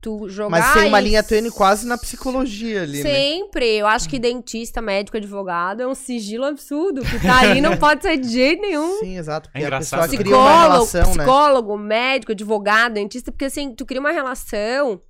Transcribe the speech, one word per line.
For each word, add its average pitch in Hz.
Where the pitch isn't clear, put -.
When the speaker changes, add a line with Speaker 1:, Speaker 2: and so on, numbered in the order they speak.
Speaker 1:
tu 220
jogar 202
Speaker 2:
Mas 226
tem 311
uma 208
Speaker 1:
isso 202
Speaker 2:
linha 214
tênue 226
quase 208
na 240
psicologia 233
ali, 143
né? 294
Speaker 1:
Sempre. 285
Eu 208
acho 220
que 262
dentista, 240
médico, 202
advogado 196
é 254
um 262
sigilo 233
absurdo, 294
que 233
tá 254
ali, 208
não 269
Speaker 2:
<laughs> -
Speaker 1:
pode 302
sair 330
de 254
jeito 254
nenhum. 370
Speaker 2:
Sim, 185
exato, 156
Speaker 3:
É -
Speaker 2:
porque 139
a 143
Speaker 3:
engraçado, 135
Speaker 2:
pessoa 170
Speaker 3:
né? 202
Speaker 2:
cria 196
uma 262
Speaker 1:
Psicólogo, 320
Speaker 2:
relação, 226
né? -
Speaker 1:
psicólogo, 262
médico, 226
advogado, 214
dentista, 208
porque -
assim, 269
tu 240
cria 262
uma 294
relação 254